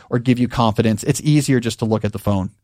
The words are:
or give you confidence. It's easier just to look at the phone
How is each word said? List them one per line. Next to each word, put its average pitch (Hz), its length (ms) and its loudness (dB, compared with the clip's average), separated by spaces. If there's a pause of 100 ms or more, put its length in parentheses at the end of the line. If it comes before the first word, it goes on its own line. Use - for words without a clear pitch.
(120)
or 123 80 0
give 123 180 0
you 123 100 0
confidence. 110 560 0
It's - 180 -2
easier 143 380 2
just 117 200 -4
to 117 60 -2
look 110 200 0
at 104 80 -4
the 101 60 -8
phone 95 320 -2 (120)